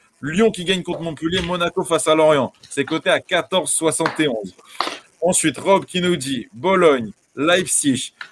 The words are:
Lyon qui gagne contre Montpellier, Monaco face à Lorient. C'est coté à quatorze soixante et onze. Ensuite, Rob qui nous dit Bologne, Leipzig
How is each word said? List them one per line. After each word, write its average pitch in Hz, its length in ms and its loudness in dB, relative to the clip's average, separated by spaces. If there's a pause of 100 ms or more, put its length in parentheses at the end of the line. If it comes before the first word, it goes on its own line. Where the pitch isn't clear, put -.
(220)
Lyon 180 300 2
qui 180 120 -10
gagne 180 200 -2
contre 160 160 -6
Montpellier, 165 420 -4
Monaco 175 400 -2
face 156 240 0
à 156 80 4
Lorient. 156 380 4 (160)
C'est 139 160 -4
coté 156 260 -2
à 156 80 4
quatorze 170 540 -2
soixante 160 480 -2
et 156 80 2
onze. 107 260 -6 (680)
Ensuite, 165 380 0
Rob 175 260 2
qui 180 160 -4
nous 175 160 2
dit 131 360 -6
Bologne, 143 580 2 (260)
Leipzig 147 760 0 (200)